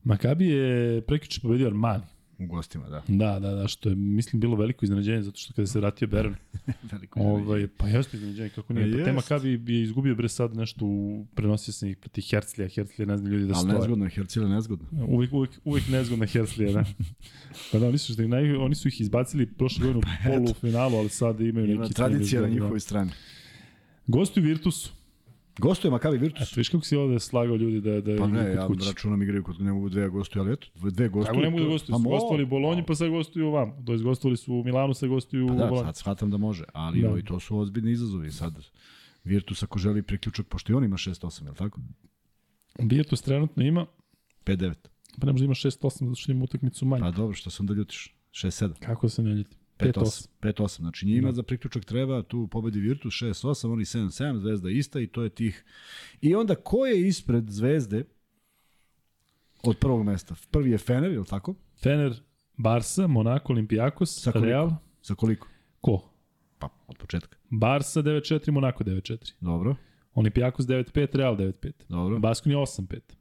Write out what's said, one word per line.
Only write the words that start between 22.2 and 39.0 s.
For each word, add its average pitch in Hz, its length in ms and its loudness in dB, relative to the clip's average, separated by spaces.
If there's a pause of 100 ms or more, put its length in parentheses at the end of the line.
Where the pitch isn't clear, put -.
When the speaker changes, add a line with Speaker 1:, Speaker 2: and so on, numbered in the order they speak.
Speaker 2:
na 107 60 2
Speaker 1:
tim, - 20 0
da. 113 60 2
Speaker 2:
njihovoj 104 240 0
strani. 98 320 -2 (960)
Speaker 1:
Gostuju 170 360 4
Virtusu. 156 500 0 (640)
Speaker 2:
Gostuje 151 340 2
Maccabi 135 260 2
Virtus? 143 260 0
Speaker 1:
Eto, - 120 -6
viš 120 140 0
kako 170 140 2
si - 120 0
ovde 131 240 2
slagao 120 360 0
ljudi 110 260 2
da, 107 120 0
da 104 240 0
Speaker 2:
Pa 104 100 2
Speaker 1:
igraju - 20 2
Speaker 2:
ne, 110 180 2
Speaker 1:
kod 92 80 0
Speaker 2:
ja 95 120 0
Speaker 1:
kuće. 95 200 0
Speaker 2:
računam 101 340 0
igraju 101 220 0
kod, 90 180 -8
ne 98 100 0
mogu 98 180 -2
dve 98 200 0
gostuju, 98 320 -4
ali 101 120 0
eto, - 220 -8
dve, 95 160 -4
dve 110 180 2
gostuju. 104 180 2
Speaker 1:
Kako 113 120 2
ne 156 100 4
mogu 165 100 0
da 160 60 2
Speaker 2:
To-, 156 40 2
Speaker 1:
gostuju? 156 240 -2
Speaker 2:
pa 117 40 4
Speaker 1:
Su 117 60 4
Speaker 2:
mo-, 117 60 2
Speaker 1:
gostovali 160 340 2
u 131 40 0
Bolonji, 147 340 2
Speaker 2:
pa 165 60 -4
Speaker 1:
pa 160 80 2
sad 165 140 0
gostuju 160 380 -2
u 151 40 0
vam. 131 340 -2
To 120 60 -2
jest 113 120 2
gostovali 127 340 2
su - 160 -6
u 120 100 0
Milanu, 131 300 2
sad 131 160 -2
gostuju 127 380 0
Speaker 2:
Pa 123 60 2
Speaker 1:
u 123 40 2
Speaker 2:
da, 123 80 4
Speaker 1:
Bolonji. 123 200 2
Speaker 2:
sad 78 120 -6
shvatam 101 340 -2
da 101 60 0
može, 101 260 -2 (100)
ali 82 280 0
Speaker 1:
Da. 110 80 4
Speaker 2:
ovaj, 104 120 0
to 90 180 -6
su 107 180 -4
ozbiljni 107 340 -2
izazovi 98 400 -4
sad. 80 220 -6 (720)